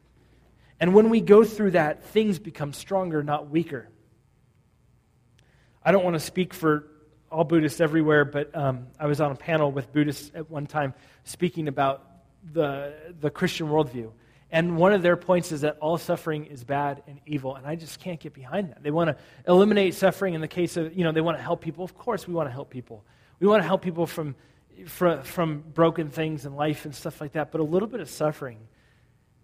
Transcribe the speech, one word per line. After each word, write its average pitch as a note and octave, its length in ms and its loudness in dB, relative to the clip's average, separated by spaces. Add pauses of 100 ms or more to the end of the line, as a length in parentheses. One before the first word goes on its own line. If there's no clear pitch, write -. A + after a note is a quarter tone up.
(800)
And F3 140 2
when A3 140 8
we A3+ 120 4
go G3+ 240 8
through G#3+ 280 0
that, D#3 320 2
things G#3 340 0
become D3 340 -8
stronger, F3 500 -4
not D3 260 -4
weaker. D3 400 -4 (2000)
I E3 80 4
don't F#3+ 120 4
want F3 100 0
to D#3 60 -2
speak - 320 -4
for D3+ 340 0 (440)
all D#3+ 140 0
Buddhists D#3 360 2
everywhere, D#3 440 4
but, C#3+ 320 -6
um, B2+ 320 -2 (100)
I D3+ 80 -6
was D3 140 0
on D3 100 0
a C3 60 -8
panel D#3 340 0
with C3+ 220 -6
Buddhists D3 420 0
at D#3 160 -12
one D3 160 -8
time C#3+ 260 -4 (320)
speaking E3 440 -4
about C#3 360 -2 (480)
the, C#3+ 400 -2 (280)
the D3 100 -2
Christian E3 380 -4
worldview. B2+ 420 -2 (400)
And E3 260 0
one F#3 160 6
of G3 100 2
their F3 140 4
points F3 360 0
is D3 80 -6
that D3+ 200 -2
all D#3+ 160 0
suffering D#3 500 -4
is C#3 180 -18
bad C#3 420 -4
and C#3 180 -20
evil. C#3 300 -6
And C3 120 -14
I D#3 100 -6
just D#3+ 240 -16
can't F3 180 -10
get D3+ 160 -16
behind D3 360 -8
that. - 120 -20
They D3 80 -4
want E3 200 2
to C3 60 -4 (300)
eliminate G3 480 6
suffering F#3+ 400 0
in D#3+ 60 -4
the D#3 80 -6
case F3 280 -4
of, E3 200 -4
you F3+ 80 0
know, D#3+ 80 2
they D#3+ 80 2
want D#3+ 180 -2
to B2 40 -12
help E3 180 -4
people. E3 240 -10
Of F3+ 120 -14
course G#3+ 300 -6
we F3 80 -8
want D#3 140 -2
to B2 40 -10
help C3+ 160 -12
people. A#2 360 -16 (340)
We F3 80 2
want G#3 160 6
to D#3 40 -2
help F#3+ 140 0
people E3+ 260 -2
from, D3+ 280 -6 (520)
from, E3 360 0
from D#3 380 -4 (120)
broken D#3+ 380 2
things D#3 360 -6
in C#3 100 -12
life D3 280 -2
and D3+ 100 -12
stuff - 260 -12
like D3 120 -12
that. D3+ 200 -6
But D#3+ 80 -2
a D#3 40 2
little F3+ 240 0
bit A3+ 120 -8
of D3+ 100 -12
suffering D3 480 -4 (840)